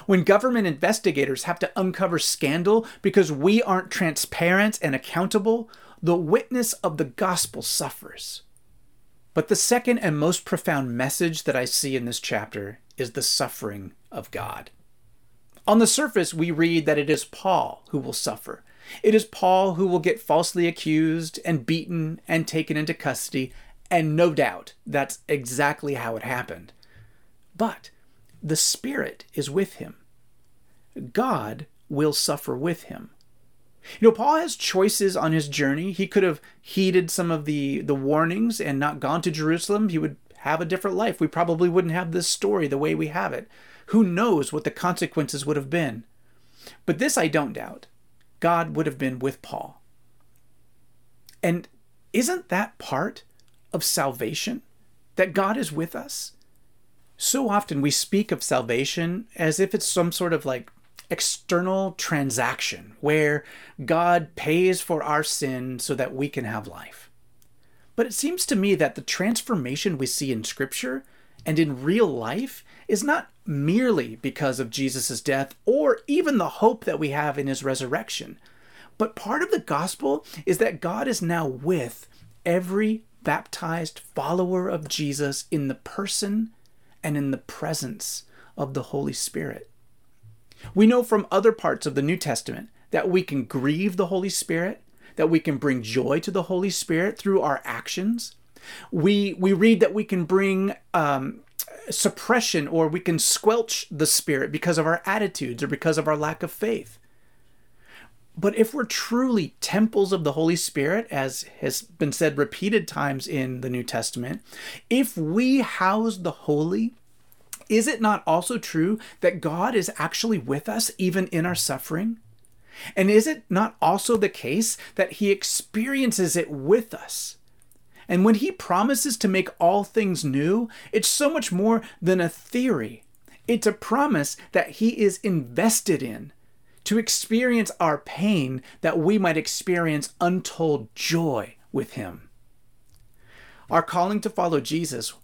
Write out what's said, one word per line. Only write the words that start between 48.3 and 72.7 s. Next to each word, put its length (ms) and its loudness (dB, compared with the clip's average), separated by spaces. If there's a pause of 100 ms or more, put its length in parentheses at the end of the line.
God 340 2
would 120 0
have 100 -6
been 220 -4
with 240 -4
Paul. 400 -10 (1600)
And 260 0 (460)
isn't 340 0
that 300 -2
part 460 -4 (460)
of 140 -4
salvation? 800 -2 (540)
That 180 2
God 240 2
is 120 -2
with 240 -6
us? 380 -10 (840)
So 320 0
often 320 0
we 80 4
speak 420 0
of 100 -4
salvation 840 -2 (100)
as 240 0
if 140 0
it's 120 0
some 240 2
sort 220 -2
of, 140 -2
like, 260 -6 (380)
external 840 0
transaction 1080 -4
where 440 2 (400)
God 520 2
pays 440 2
for 220 -2
our 200 2
sin 560 -4
so 160 -4
that 200 -4
we 140 -4
can 160 -6
have 220 -6
life. 440 -18 (840)
But 120 0
it 80 -10
seems 320 -2
to 100 2
me 180 4
that 200 2
the 80 -12
transformation 960 -2
we 80 -2
see 260 -2
in 120 -4
Scripture 600 -6 (400)
and 140 0
in 260 0
real 240 4
life 560 -6 (240)